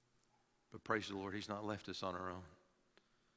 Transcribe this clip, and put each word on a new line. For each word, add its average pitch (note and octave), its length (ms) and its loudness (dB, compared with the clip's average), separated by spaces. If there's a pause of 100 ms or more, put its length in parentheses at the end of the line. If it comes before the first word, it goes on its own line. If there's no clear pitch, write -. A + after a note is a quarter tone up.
(720)
But - 140 -12
praise G#2+ 240 4
the G2+ 80 -2
Lord, G2 180 0
he's G#2 140 -2
not G#2 160 0
left G#2 240 -2
us F#2 140 -2
on F#2+ 120 2
our F#2 160 -2
own. F2+ 120 -4 (960)